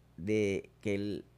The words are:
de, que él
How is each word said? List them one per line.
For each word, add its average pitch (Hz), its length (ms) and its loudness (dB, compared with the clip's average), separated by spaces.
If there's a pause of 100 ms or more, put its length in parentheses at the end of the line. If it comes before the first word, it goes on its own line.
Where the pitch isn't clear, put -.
(160)
de, 101 540 0 (100)
que 104 140 -2
él 101 300 -4 (140)